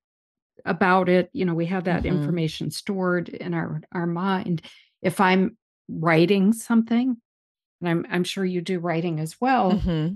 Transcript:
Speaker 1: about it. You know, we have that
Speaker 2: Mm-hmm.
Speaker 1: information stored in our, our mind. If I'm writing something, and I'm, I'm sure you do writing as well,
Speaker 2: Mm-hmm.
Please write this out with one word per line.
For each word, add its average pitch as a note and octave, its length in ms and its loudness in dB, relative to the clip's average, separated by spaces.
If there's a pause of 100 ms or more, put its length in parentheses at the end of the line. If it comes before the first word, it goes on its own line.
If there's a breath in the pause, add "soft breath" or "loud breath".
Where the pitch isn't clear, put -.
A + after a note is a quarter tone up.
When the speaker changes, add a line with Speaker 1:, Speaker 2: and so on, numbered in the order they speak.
(640)
Speaker 1:
about F#3 440 2
it. F3+ 240 4
You F#3 120 -2
know, E3+ 80 0
we E3 140 0
have F#3 180 -4
that F3+ 180 0
Speaker 2:
Mm-hmm. F3+ 140 0
Speaker 1:
information D#3 540 -2
stored F3+ 580 -2
in - 240 -8
our, E3 280 -4 (100)
our F3 160 -4
mind. F3+ 540 -2 (400 loud breath)
If F#3 180 -2
I'm F#3 380 2 (320)
writing F3 640 4
something, A#3 640 0 (640)
and F3 80 -2
I'm, E3+ 200 0
I'm F3+ 140 0
sure G3 220 -4
you F3+ 160 -2
do F3+ 180 -4
writing E3 400 -2
as D#3+ 220 -6
well, A#3+ 320 2
Speaker 2:
Mm-hmm. E3+ 420 0